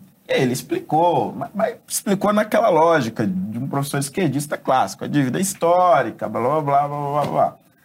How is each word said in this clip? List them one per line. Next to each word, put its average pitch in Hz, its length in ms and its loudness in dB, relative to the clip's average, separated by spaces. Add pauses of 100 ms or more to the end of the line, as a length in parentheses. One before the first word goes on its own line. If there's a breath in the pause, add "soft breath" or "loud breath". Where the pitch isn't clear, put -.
(280)
E 127 60 -4
aí 143 80 0
ele 123 120 0
explicou, 151 800 -2
ma-, - 220 -8
mas 175 200 -2 (120)
explicou 202 460 0
naquela 214 360 2
lógica 151 560 2
de 98 320 -4
um 135 100 -6
professor 139 320 -4
esquerdista 147 580 -2
clássico, - 460 -2
a - 40 -6
dívida 135 320 0
histórica, 170 880 2
blá, 110 140 -4
blá, 143 200 0
blá, 143 260 2
blá, 143 240 -6
blá, 143 140 0
blá. - 320 0 (280 soft breath)